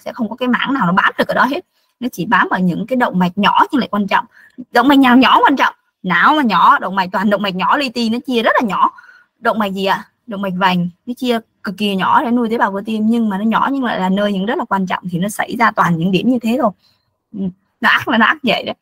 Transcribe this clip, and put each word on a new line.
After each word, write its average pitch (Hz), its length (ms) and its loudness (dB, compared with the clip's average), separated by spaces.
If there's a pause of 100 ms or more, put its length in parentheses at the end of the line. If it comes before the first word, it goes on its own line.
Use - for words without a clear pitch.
sẽ - 80 -10
không 220 160 -6
có 226 80 -14
cái 254 120 -4
mảng 240 260 -2
nào 233 120 0
nó 175 60 0
bám 202 260 0
được 254 100 -2
ở 180 60 -4
đó 190 100 2
hết. 320 200 -4 (360)
Nó 240 120 -6
chỉ 170 140 -6
bám 208 220 0
ở 196 100 -2
những 180 280 0
cái 254 100 -4
động 214 220 0
mạch 180 200 0
nhỏ 196 340 2
nhưng 294 80 0
lại 185 80 -4
quan 202 180 -2
trọng. 196 180 -2 (480)
Động 240 160 4
mạch 285 100 6
nào 247 180 6
nhỏ 254 280 6
quan 294 120 4
trọng? 285 180 0 (280)
Não 180 320 2
mà 302 80 2
nhỏ, 214 360 4
động 196 180 -6
mạch, 185 160 -2
toàn 202 180 0
động 202 120 2
mạch 196 120 -4
nhỏ 185 220 0
li 285 120 -2
ti, 233 220 -4
nó 240 160 -2
chia 240 160 0
rất 269 180 2
là 254 80 0
nhỏ. - 220 0 (480)
Động 220 200 -2
mạch 202 140 -2
gì 190 120 -4
ạ? 190 200 -2 (220)
Động 202 160 -8
mạch 196 140 -4
vành, 180 320 0 (180)
nó 240 100 -8
chia 240 220 -2 (240)
cực 185 160 -8
kỳ 202 180 -2
nhỏ 185 280 2
để 233 60 -2
nuôi 240 200 0
tế 233 80 -2
bào 208 160 0
cơ 196 120 -6
tim, 214 200 -2
nhưng 226 220 2
mà 190 100 -2
nó 208 60 -2
nhỏ 214 280 0
nhưng 269 120 -2
lại - 160 -2
là 185 80 0
nơi 202 240 0
những 190 140 -2
rất 269 120 -2
là 269 60 -4
quan 196 220 -2
trọng - 240 -6
thì 170 80 -2
nó 190 100 -2
xảy - 300 -6
ra 233 120 2
toàn 175 260 0
những 175 160 0
điểm 185 180 0
như 254 80 2
thế 226 220 -2
thôi. 226 100 2 (680)
Ừ, 190 60 -4 (360)
nó 226 80 0
ác - 200 0
là 233 100 2
nó 226 80 4
ác 277 160 0
vậy 220 220 0
đấy. - 180 -6